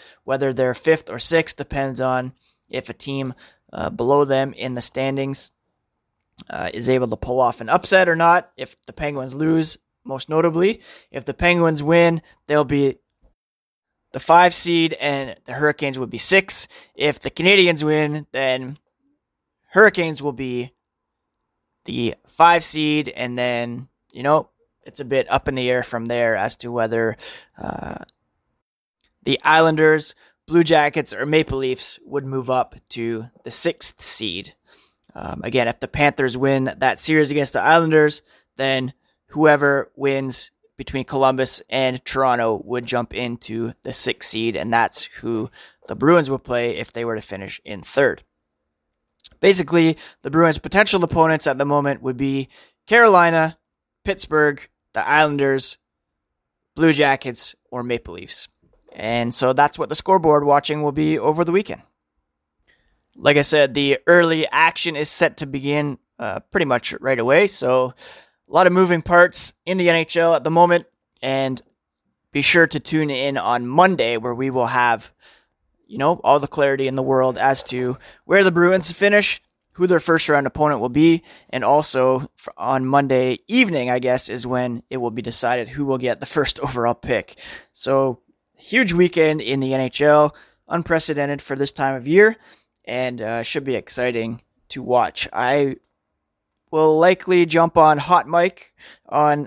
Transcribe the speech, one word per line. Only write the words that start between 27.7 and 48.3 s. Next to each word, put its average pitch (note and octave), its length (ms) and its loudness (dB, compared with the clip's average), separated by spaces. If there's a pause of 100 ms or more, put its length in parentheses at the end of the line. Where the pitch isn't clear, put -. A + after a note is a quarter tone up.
the C#3 200 -2
Islanders, D#3 720 4 (320)
Blue E3+ 180 4
Jackets, D3+ 480 0
or G#2 140 -8
Maple D3+ 320 0
Leafs B2+ 460 -6
would C#3 220 -8
move C3 240 -6
up B2+ 240 -2 (160)
to A2+ 360 -6 (180)
the A#2 60 -14
sixth - 520 -6
seed. G2 520 -10 (600)
Um, - 300 -12
again, A#2 240 -2
if A#2 120 -6
the - 80 -10
Panthers C#3 480 0
win C3 420 0
that B2+ 220 -2
series D#3 300 2
against C#3+ 220 -2
the B2 80 -2
Islanders, D#3 600 2 (340)
then C3 360 -2 (360)
whoever C#3+ 680 2
wins C3+ 540 -4 (260)
between C3+ 280 -8
Columbus C3 640 0
and B2+ 340 -2
Toronto A#2+ 600 0
would B2 220 -6
jump A#2+ 280 -6
into A#2 580 -8 (100)
the - 100 -12
sixth - 380 -6
seed, A2+ 260 -4
and F2+ 160 -6
that's A2+ 320 0
who A2+ 460 -8 (380)
the - 80 -10
Bruins D3+ 340 2
would C3+ 140 -6
play A#2+ 320 -4
if A2 160 -10
they A#2 120 -8
were A#2 120 -6
to G#2+ 60 -10
finish G2 420 -14
in G2 180 -14
third. C3+ 400 0 (1200)